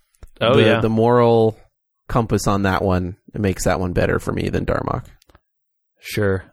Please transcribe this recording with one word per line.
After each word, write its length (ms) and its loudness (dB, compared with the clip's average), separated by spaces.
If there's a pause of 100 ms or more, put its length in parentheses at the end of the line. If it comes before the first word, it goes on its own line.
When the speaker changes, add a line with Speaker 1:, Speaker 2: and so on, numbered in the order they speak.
(440)
Speaker 1:
Oh, 120 2
Speaker 2:
The, 80 6
Speaker 1:
yeah. 180 4
Speaker 2:
the 80 0
moral 680 4 (520)
compass 400 -2
on 160 0
that 180 0
one, 340 -2 (200)
it 60 -8
makes 240 -2
that 140 0
one 140 -4
better 240 0
for 160 -6
me 160 -4
than 160 -4
Darmok. 400 -4 (920)
Speaker 1:
Sure. 540 -4